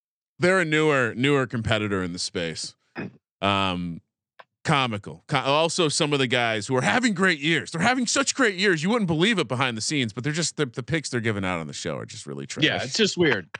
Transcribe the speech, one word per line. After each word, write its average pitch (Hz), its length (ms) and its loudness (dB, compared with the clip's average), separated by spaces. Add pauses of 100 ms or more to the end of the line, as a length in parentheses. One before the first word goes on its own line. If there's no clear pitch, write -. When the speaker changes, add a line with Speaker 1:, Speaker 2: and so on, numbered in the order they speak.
(400)
Speaker 1:
They're 185 220 4
a 170 40 0
newer, 151 500 2
newer 135 320 2
competitor 107 540 0
in 87 120 -4
the 87 60 -8
space. - 560 -6 (640)
Um, 92 580 0 (640)
comical. 117 640 -2
Co-, 139 120 0
also, 156 500 2
some 147 240 0
of 143 60 2
the 131 80 2
guys 113 400 0
who 131 100 0
are 127 40 2
having 214 320 2
great 175 260 2
years. 151 320 0
They're 165 100 -4
having 240 260 2
such - 280 0
great 220 200 2
years. 180 280 2
You 185 60 0
wouldn't 220 180 2
believe 175 300 2
it 139 120 0
behind 127 260 0
the 107 60 -6
scenes, 131 320 -2
but 123 100 -8
they're 147 80 -2
just, 156 240 -4
the, 151 100 -2
the 127 180 -6
picks 151 260 -4
they're 123 100 -2
giving 107 240 -2
out 92 160 0
on 80 80 -6
the 71 60 -10
show 73 240 -6
are 57 80 -10
just - 200 -14
really 69 200 -10
trash. - 200 -4
Speaker 2:
Yeah, 98 160 0
it's 131 140 -6
just 196 220 0
weird. 135 320 2 (100)